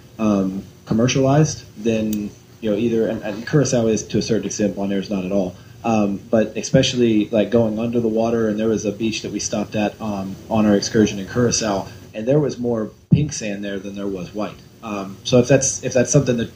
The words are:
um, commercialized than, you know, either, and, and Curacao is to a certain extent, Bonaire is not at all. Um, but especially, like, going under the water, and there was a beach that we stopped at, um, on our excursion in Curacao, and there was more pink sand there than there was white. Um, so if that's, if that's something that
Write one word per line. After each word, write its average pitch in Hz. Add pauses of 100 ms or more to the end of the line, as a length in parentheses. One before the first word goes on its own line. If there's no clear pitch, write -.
(180)
um, 98 (220)
commercialized 135 (200)
than, 107 (300)
you 110
know, 104
either, 113
and, 110
and 107
Curacao 123
is 110
to 113
a 98
certain 101
extent, 98
Bonaire 98
is 95
not 98
at 92
all. 92 (300)
Um, 104 (120)
but 110
especially, 120
like, 104
going 110
under 117
the 113
water, 113
and 104
there 110
was 107
a 101
beach 110
that 95
we 101
stopped 104
at, 104
um, 98 (140)
on 110
our 104
excursion 101
in 95
Curacao, 110 (280)
and 110
there 147
was 131
more 113 (220)
pink 147
sand 104
there 101
than 98
there 101
was 95
white. 104 (260)
Um, 101
so 127
if 123
that's, -
if 127
that's 120
something 127
that 113